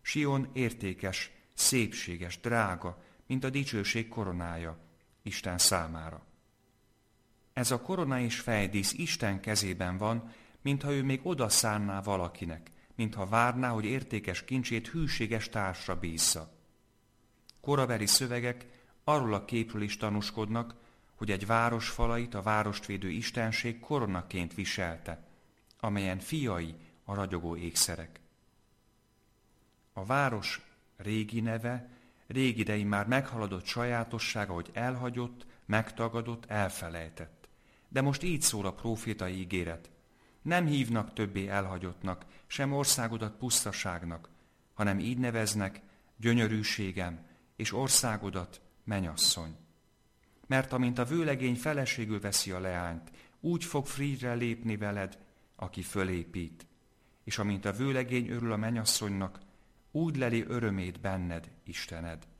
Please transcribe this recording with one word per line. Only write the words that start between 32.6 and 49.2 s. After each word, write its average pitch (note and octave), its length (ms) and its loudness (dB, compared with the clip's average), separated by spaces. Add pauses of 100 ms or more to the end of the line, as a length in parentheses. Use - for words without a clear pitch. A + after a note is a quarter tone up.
már G2+ 200 2
meghaladott A2+ 580 0
sajátossága, A#2 880 -2
hogy E2+ 200 -4
elhagyott, B2 720 -4 (200)
megtagadott, A2+ 800 -2
elfelejtett. E2+ 1000 -4 (400)
De C3+ 140 0
most C#3 220 2
így E3 180 2
szól G2+ 240 2
a F#2 80 0
prófétai G#2 640 -4
ígéret: F2 500 -4 (520)
"Nem E3+ 240 2
hívnak A#2 480 2
többé G2 340 -2
elhagyottnak, F#2+ 800 -2 (220)
sem C#3 260 -2
országodat A2+ 600 0
pusztaságnak, F2 960 -2 (440)
hanem G2+ 260 2
így A#2+ 180 0
neveznek: G#2+ 640 0 (360)
gyönyörűségem, G#2+ 1080 2 (300)
és A2 180 -2
országodat G2+ 880 0 (220)
mennyasszony. F2 720 0 (920)